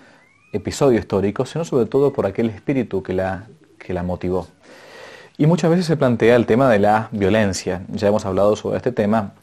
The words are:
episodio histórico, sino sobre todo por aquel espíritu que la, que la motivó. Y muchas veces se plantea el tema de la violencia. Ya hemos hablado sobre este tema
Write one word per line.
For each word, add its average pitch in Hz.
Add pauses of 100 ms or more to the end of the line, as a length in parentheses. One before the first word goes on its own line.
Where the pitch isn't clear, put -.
(520)
episodio 110
histórico, 101
sino 156
sobre 135
todo 135
por 101
aquel 113
espíritu 98
que 92
la, 92 (320)
que -
la 90
motivó. 90 (920)
Y 147
muchas 170
veces 175
se 156
plantea 120
el 113
tema 127
de 107
la 107
violencia. 98
Ya 104
hemos 104
hablado 98
sobre 104
este 117
tema 107